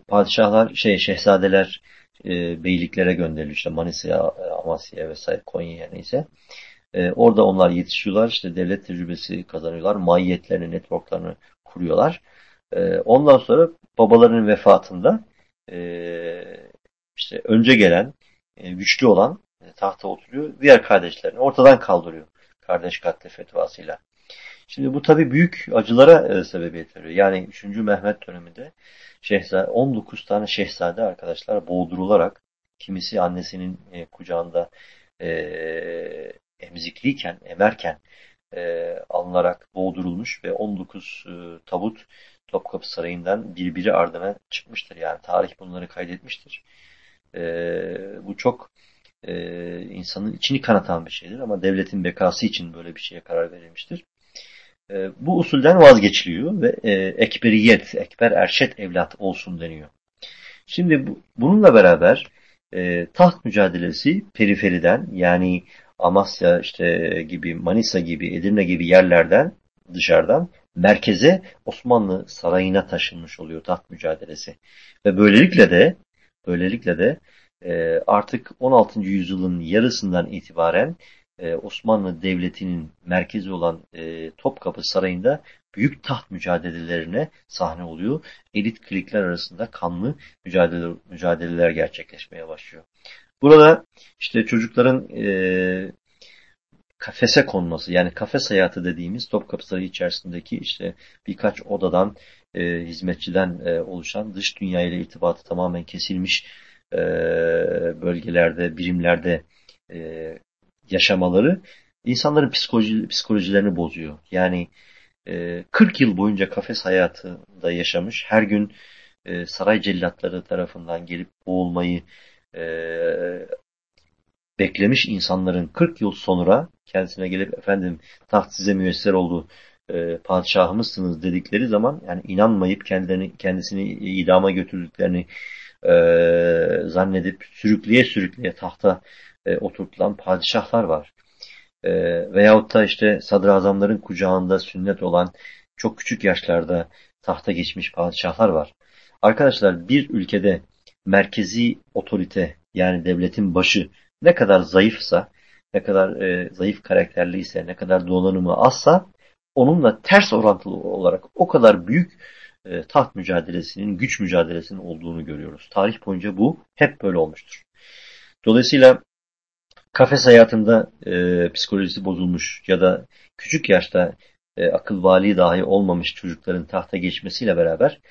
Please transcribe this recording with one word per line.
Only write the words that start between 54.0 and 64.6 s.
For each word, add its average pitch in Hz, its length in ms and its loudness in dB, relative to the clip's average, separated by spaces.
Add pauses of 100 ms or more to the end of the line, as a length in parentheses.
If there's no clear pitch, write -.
E, 95 200 -8 (100)
bu 170 180 -2
usulden 156 380 6
vazgeçiliyor 120 840 6
ve, - 200 2
e, 110 100 0
ekberiyet, 107 1040 2
ekber - 360 -2
erşet 92 500 0
evlat 90 380 -6
olsun 90 420 -8
deniyor. 80 280 -14 (800)
Şimdi 156 400 2
bu, - 140 -10 (160)
bununla 180 380 8
beraber, 87 520 8 (480)
e, 87 320 -4
taht - 380 4
mücadelesi 95 800 0 (100)
periferiden, 95 800 0